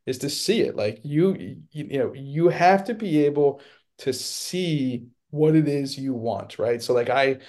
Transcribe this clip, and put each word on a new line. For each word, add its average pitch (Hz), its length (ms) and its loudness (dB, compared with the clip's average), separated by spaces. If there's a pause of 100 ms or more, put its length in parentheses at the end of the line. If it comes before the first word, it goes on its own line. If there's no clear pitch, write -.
is 127 120 -4
to 143 120 -4
see 214 300 0
it. - 140 -2
Like, 110 280 -4
you, 160 320 2
you, 92 220 -12 (140)
you - 280 -6
know, 113 160 -2
you 139 340 0
have 180 360 4
to 240 100 -4
be 170 300 2
able 143 360 2 (380)
to 131 140 -2
see 131 960 -4 (200)
what 156 260 4
it 156 120 6
is 143 280 -2
you 135 200 -4
want, 107 420 -6
right? 120 240 0
So, 123 140 0
like, 123 160 2
I 135 260 2 (120)